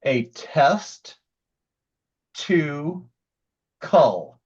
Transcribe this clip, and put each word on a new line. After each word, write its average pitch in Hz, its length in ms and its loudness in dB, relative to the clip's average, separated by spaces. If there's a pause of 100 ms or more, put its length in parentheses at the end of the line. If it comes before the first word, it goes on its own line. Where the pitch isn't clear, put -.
A 127 220 -2
test - 880 -2 (1200)
to 156 720 -4 (720)
cull. 107 640 2